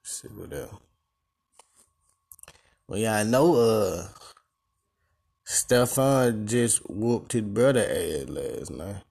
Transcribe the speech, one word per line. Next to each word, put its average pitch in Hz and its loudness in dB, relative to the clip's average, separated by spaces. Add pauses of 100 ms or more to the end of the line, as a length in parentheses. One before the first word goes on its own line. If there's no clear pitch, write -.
Let's - -12
see 110 -20
what 95 -16
else. 69 -12 (2000)
Well, 101 -6
y'all 110 0
know, 139 4
uh, 107 2 (1400)
Stefan 123 2
just 117 2 (120)
whooped 113 -2
his 113 0
brother 117 2
ass 78 -2
last 69 -8
night. 95 -10